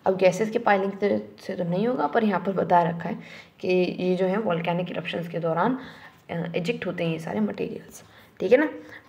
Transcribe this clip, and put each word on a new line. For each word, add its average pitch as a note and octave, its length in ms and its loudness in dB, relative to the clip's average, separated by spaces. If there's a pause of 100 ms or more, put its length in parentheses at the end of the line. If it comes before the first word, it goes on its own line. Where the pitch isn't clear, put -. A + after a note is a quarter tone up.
अब F#3+ 120 2
gases F#3+ 320 4
के A3 100 -2
piling G3 320 2
से, G#3 380 -2 (120)
से F#3+ 140 -8
तो F#3 80 -4
नहीं F3+ 240 0
होगा, C4+ 200 0
पर A3+ 160 2
यहाँ G3 160 2
पर F#3+ 120 -2
बता F3 320 4
रखा E3+ 260 -2
है - 100 -6 (400)
कि G3+ 80 -4 (320)
ये F#3 160 2
जो F#3 100 2
है F#3 120 0
volcanic F3 540 0
eruptions E3+ 360 -6
के E3+ 120 -6
दौरान, E3+ 400 2 (520)
अ, E3+ 240 -4
इजेक्ट F#3+ 300 -2
होते E3+ 180 -4
हैं E3 80 0
ये D#3+ 80 -4
सारे E3+ 200 -6
materials, - 640 -6 (360)
ठीक F#3 120 2
है B3+ 60 10
ना। D4 120 4 (400)